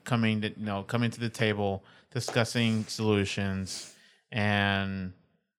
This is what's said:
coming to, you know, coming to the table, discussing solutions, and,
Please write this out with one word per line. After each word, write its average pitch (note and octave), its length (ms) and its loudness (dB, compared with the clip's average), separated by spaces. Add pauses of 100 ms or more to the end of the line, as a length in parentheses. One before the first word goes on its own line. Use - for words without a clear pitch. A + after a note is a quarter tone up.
coming A2 360 2
to, G#2+ 80 -2
you A2 160 -10
know, G2+ 180 -4
coming A#2 280 0
to A#2 100 -8
the A#2+ 80 -4
table, G#2 560 0 (280)
discussing A2+ 760 0
solutions, G2 1080 -2 (380)
and, G2 800 2 (460)